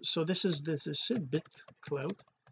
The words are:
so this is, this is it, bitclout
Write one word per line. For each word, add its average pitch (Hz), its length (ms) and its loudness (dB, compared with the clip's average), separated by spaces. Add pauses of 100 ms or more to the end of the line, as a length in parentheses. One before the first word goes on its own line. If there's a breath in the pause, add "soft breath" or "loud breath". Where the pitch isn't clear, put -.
so - 220 2
this 180 200 4
is, 160 180 2
this 151 240 -2
is - 240 2
it, 196 200 -2
bitclout - 880 -6 (340)